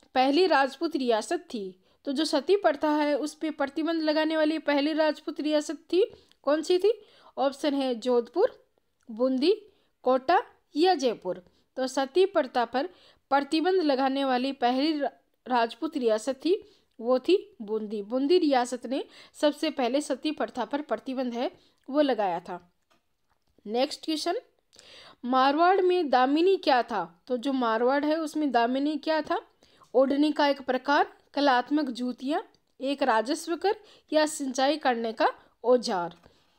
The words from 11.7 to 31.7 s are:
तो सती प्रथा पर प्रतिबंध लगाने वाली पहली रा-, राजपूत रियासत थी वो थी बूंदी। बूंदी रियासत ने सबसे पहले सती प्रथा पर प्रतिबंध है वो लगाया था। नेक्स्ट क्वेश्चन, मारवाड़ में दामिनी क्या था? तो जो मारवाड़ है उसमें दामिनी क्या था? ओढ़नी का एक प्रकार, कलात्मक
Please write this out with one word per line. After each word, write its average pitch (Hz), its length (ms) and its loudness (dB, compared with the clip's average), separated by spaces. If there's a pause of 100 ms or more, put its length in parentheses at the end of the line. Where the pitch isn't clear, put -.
तो 262 100 -2
सती 277 400 2
प्रथा 294 380 0
पर 285 240 -4 (420)
प्रतिबंध 320 500 2
लगाने 269 440 0
वाली 262 280 0
पहली 269 460 0
रा-, 269 120 -4 (340)
राजपूत 240 520 -2
रियासत 240 380 0
थी 320 200 -2 (440)
वो 247 200 0
थी 339 180 2 (240)
बूंदी। 214 420 -6
बूंदी 262 340 2
रियासत 254 480 0
ने 269 180 -4 (300)
सबसे 302 380 0
पहले 262 300 -2
सती 294 300 -4
प्रथा 233 340 -6
पर 285 180 -6
प्रतिबंध 262 500 -6
है 254 180 -4 (380)
वो 285 120 2
लगाया 208 380 0
था। 175 200 -12 (1040)
नेक्स्ट 240 400 -4
क्वेश्चन, 320 320 -4 (880)
मारवाड़ 285 560 4
में 359 280 2
दामिनी 285 480 4
क्या 269 260 2
था? 185 440 -8
तो 254 100 -2
जो 269 160 -2
मारवाड़ 247 520 0
है 311 120 0
उसमें 302 340 -4
दामिनी 262 480 0
क्या 311 220 -2
था? 339 180 -4 (540)
ओढ़नी 277 380 4
का 294 160 2
एक 277 140 0
प्रकार, 277 520 0 (200)
कलात्मक 277 580 2